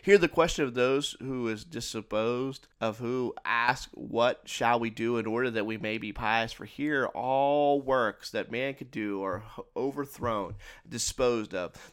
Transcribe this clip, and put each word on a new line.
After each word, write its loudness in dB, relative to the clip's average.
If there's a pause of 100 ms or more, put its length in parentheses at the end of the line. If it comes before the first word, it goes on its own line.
Hear 8
the 6
question 4
of -4
those 2
who -4
is -4
disposed -4 (120)
of, -2
who -2 (100)
ask, 2
"What 0
shall 2
we -2
do -2
in -2
order 0
that -2
we -4
may -4
be -8
pious?" 0
For -14
here -2 (100)
all 2
works 0
that -4
man -4
could -16
do -4
are -4 (140)
h-, -14 (100)
overthrown, -4 (320)
disposed 0
of. -6 (200)